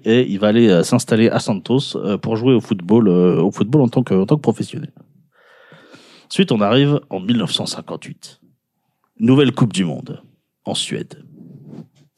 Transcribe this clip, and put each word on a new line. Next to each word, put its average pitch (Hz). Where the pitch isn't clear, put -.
et 120
il 98
va 104
aller, 113
euh, 87
s'installer 113
à -
Santos, 120
euh, 98
pour 110
jouer 120
au 110
football, 104
euh, 90
au 98
football 127
en 120
tant 120
que, 101
en 95
tant 151
que 151
professionnel. -
Ensuite, 190
on 110
arrive 135
en 95
mille 107
neuf 85
cent -
cinquante-huit. -
Nouvelle 127
Coupe 110
du 92
Monde -
en -
Suède. -